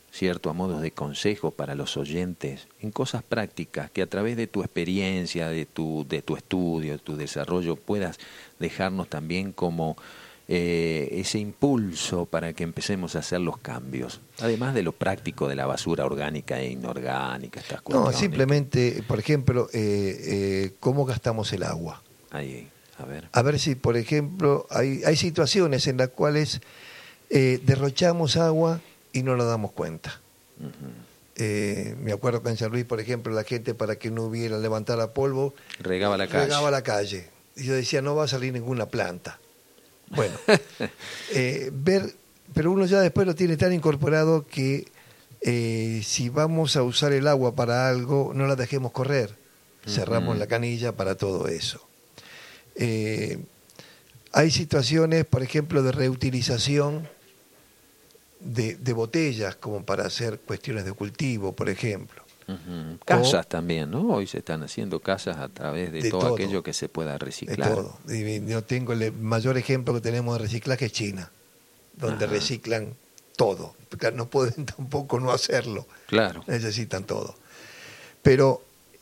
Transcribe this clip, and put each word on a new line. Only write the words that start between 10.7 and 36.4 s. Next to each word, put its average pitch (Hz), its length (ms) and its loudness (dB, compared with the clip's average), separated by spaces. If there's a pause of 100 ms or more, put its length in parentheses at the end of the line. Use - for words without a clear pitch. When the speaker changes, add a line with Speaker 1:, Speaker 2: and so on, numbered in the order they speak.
Speaker 1:
ese 98 260 -4
impulso 104 880 0
para 82 280 -2
que 87 100 -6
empecemos 85 520 -4
a 82 40 -2
hacer 90 200 -4
los 85 200 -2
cambios. 64 600 -8 (200)
Además 117 340 0
de 117 80 2
lo 92 120 0
práctico - 540 -2
de 69 80 -2
la 67 120 -2
basura 67 380 0
orgánica 71 540 -4
e 64 120 -4
inorgánica, 64 880 -6
estas - 200 -10
Speaker 2:
No, - 40 -20
Speaker 1:
cuestiones. - 360 2
Speaker 2:
simplemente, 135 880 2
por 107 120 0
ejemplo, 127 540 2
eh, 101 500 2
eh, 98 560 0
¿cómo 135 260 2
gastamos 113 480 -2
el 92 80 -2
agua? 80 400 -6 (300)
Speaker 1:
Ahí, 67 360 -8 (300)
a - 80 -12
ver. 78 260 -12
Speaker 2:
A 120 120 6
ver 143 160 2
si, 139 160 0
por 123 200 2
ejemplo, 147 760 2
hay, 131 340 0
hay 156 100 6
situaciones 156 680 2
en 131 120 0
las 127 120 2
cuales, 151 520 0 (680)
eh, 131 340 6
derrochamos 139 720 4
agua 165 460 4 (320)
y 127 80 0
no 127 160 2
nos 120 80 4
damos 113 260 0
cuenta. - 480 -6 (400)
Speaker 1:
Ujú. 69 320 -12 (440)
Speaker 2:
Eh, 104 640 -2
me 110 120 -2
acuerdo 117 300 0
que 117 80 -2
en 113 80 -2
San 110 140 -2
Luis, 120 140 -2
por 120 140 -4
ejemplo, 117 360 -4
la 107 80 0
gente 113 320 -4
para 107 220 -2
que 117 120 -6
no 113 140 -4
hubiera 113 340 -4
levantado 110 560 -2
polvo, 139 400 0 (260)
Speaker 1:
Regaba 95 380 2
la 95 100 2
calle. - 180 2